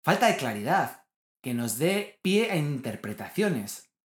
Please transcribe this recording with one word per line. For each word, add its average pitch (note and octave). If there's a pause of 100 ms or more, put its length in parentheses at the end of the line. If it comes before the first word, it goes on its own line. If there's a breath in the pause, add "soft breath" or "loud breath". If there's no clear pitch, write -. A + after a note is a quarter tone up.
Falta G#3
de G3
claridad, B2+ (340)
que B2
nos A#2
dé G3
pie G#3
a F#3+
interpretaciones. B2+ (140)